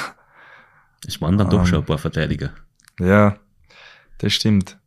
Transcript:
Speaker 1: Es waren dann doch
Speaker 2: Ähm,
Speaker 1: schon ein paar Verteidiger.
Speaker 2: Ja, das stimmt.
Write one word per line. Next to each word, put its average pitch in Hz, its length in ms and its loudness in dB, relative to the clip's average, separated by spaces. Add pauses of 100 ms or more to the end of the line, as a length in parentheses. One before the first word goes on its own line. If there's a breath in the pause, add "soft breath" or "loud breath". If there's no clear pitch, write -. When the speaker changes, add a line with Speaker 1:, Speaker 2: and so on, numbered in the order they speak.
(1080 loud breath)
Speaker 1:
Es - 140 -12
waren 85 160 0
dann 101 140 2
doch 101 100 4
Speaker 2:
Ähm, 90 60 2
Speaker 1:
schon 87 140 2
ein 71 40 -6
paar 80 140 -2
Verteidiger. 76 540 -4 (480)
Speaker 2:
Ja, 101 360 4 (800 loud breath)
das 104 140 -2
stimmt. 101 540 0